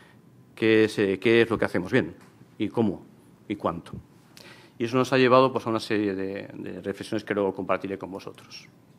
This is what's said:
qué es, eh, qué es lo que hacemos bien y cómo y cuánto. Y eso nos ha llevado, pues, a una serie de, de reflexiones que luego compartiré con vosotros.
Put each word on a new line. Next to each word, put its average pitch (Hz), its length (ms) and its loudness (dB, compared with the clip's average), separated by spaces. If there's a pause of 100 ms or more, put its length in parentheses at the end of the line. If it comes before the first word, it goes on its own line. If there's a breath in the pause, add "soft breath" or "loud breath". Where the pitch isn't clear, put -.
(540 loud breath)
qué 110 300 4
es, 104 140 -2
eh, 98 220 0
qué 117 220 6
es 113 80 2
lo 104 80 0
que - 80 0
hacemos 95 260 -4
bien 87 220 0 (420)
y 104 120 -4
cómo 95 360 -2 (440)
y 101 80 -6
cuánto. 85 360 -6 (840 loud breath)
Y - 60 -4
eso 117 140 0
nos 127 160 0
ha - 20 4
llevado, 131 360 6
pues, 113 140 -4
a 117 40 -2
una 113 100 -2
serie 104 340 -2
de, 98 380 -8
de 98 300 -12
reflexiones 101 420 -6
que - 80 -14
luego 101 220 -2
compartiré 95 420 -4
con 90 140 -12
vosotros. - 580 -16 (300)